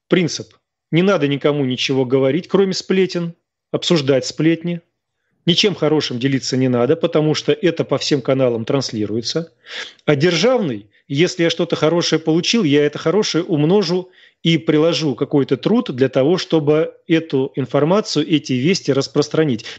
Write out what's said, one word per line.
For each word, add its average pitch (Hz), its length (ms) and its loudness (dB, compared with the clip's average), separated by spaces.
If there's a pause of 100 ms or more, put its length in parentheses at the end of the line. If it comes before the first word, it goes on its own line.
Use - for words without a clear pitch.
принцип. - 460 -2 (380)
Не 160 100 2
надо 185 260 2
никому 143 360 0
ничего 131 420 -2
говорить, 135 420 0
кроме 190 260 0
сплетен, 180 600 -2 (380)
обсуждать 139 540 0
сплетни. 165 540 -2 (680)
Ничем 170 280 2
хорошим 151 440 0
делиться 135 380 -2
не 131 120 2
надо, 123 280 2
потому 156 380 0
что - 180 -2
это 165 320 0
по 135 140 -2
всем 143 240 -2
каналам 127 420 0
транслируется. 117 880 -4 (540)
А 151 100 2
державный, 165 720 0 (200)
если 170 360 0
я 170 60 2
что-то 165 260 -2
хорошее 156 440 0
получил, 170 440 0
я 147 220 4
это 147 120 -6
хорошее 170 460 0
умножу 180 640 0 (320)
и 165 160 2
приложу 156 580 0
какой-то 139 400 0
труд 208 380 0
для 131 140 2
того, 139 300 2
чтобы 156 560 0 (140)
эту 160 480 0
информацию, 151 720 0
эти 147 260 0
вести 143 380 0
распространить. 139 720 0 (140)